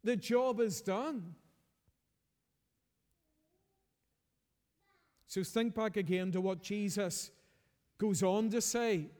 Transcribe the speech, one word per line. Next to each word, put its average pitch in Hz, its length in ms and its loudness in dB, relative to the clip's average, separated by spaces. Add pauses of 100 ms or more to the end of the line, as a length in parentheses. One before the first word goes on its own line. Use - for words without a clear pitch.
The 233 120 2
job 240 440 2
is 220 200 0
done." 196 560 -4 (4000)
So 190 160 -4
think 226 300 -2
back 220 240 -2
again 185 360 0
to 185 80 0
what 185 200 -2
Jesus 202 720 -4 (680)
goes 202 240 2
on 202 300 4
to 226 100 2
say 220 480 0 (100)